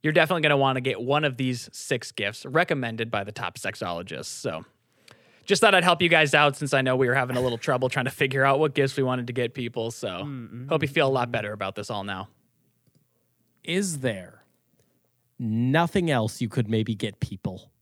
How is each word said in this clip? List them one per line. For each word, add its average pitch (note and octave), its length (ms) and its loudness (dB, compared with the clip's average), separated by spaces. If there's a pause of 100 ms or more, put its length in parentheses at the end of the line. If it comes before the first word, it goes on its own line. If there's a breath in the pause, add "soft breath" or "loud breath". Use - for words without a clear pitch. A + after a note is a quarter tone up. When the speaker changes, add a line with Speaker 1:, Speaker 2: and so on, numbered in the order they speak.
Speaker 1:
You're D#3 100 0
definitely E3 300 4
gonna D3 140 4
wanna C3+ 240 2
get A#2+ 200 -2
one C#3+ 240 0
of C3+ 120 -2
these B2+ 360 -4
six - 400 -6
gifts G#2 340 -6
recommended B2+ 640 -2
by G#2 140 -2
the G2+ 80 -12
top - 260 -8
sexologists. F2 680 -6
So - 380 -8 (800 soft breath)
just G3 160 2
thought G#3 140 8
I'd F3 100 6
help F3 160 4
you F3 80 4
guys D#3 240 6
out D3 240 6
since C#3+ 160 -4
I C3+ 80 4
know C3 160 2
we C3 100 4
were B2 80 2
having B2+ 220 0
a B2 60 0
little A#2+ 160 0
trouble B2+ 320 0
trying B2+ 160 -2
to C3 40 -2
figure C3+ 340 0
out C#3 140 4
what D3+ 160 2
gifts C3+ 220 2
we C#3 60 0
wanted B2+ 240 0
to A#2+ 80 -10
get A#2+ 180 -2
people. A#2 380 -6
So A2+ 180 -8
Speaker 2:
Mm, A#2 420 -8
mm, B2 200 -14
Speaker 1:
hope D#3+ 120 2
you D3+ 60 -2
feel C#3 180 2
a C3+ 60 2
lot B2 160 0
Speaker 2:
mm. A#2+ 40 -8
Speaker 1:
better G#2+ 200 -4
about G2 220 -6
this G#2 160 -10
all G#2 140 -6
now. G2 240 -8 (1300)
Speaker 3:
Is F3 380 -2
there G2+ 420 -6 (960)
nothing C#3 720 0
else A2+ 300 0
you A#2+ 80 -2
could A2 200 -2
maybe A2 260 0
get G2+ 260 -6
people? - 500 -8 (120)